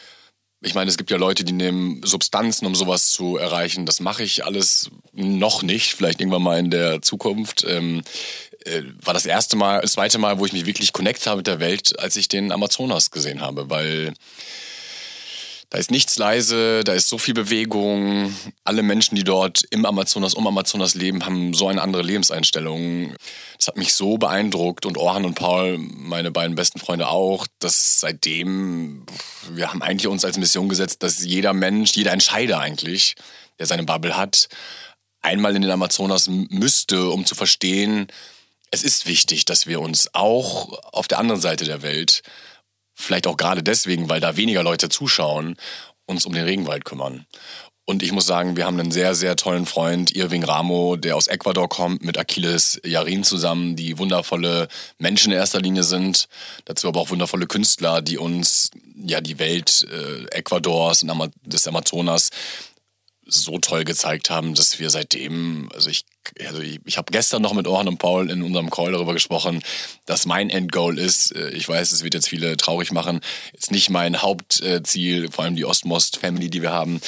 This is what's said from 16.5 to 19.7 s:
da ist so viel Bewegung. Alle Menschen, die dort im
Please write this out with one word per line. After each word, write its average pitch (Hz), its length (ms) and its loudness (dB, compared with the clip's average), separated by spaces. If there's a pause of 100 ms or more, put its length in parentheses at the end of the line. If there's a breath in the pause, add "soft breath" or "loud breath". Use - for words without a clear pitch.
da 98 120 2
ist 92 160 4
so 117 80 0
viel 120 160 0
Bewegung. 101 1000 0 (300)
Alle 107 180 2
Menschen, 104 340 2
die 98 60 2
dort 92 460 2
im 110 160 0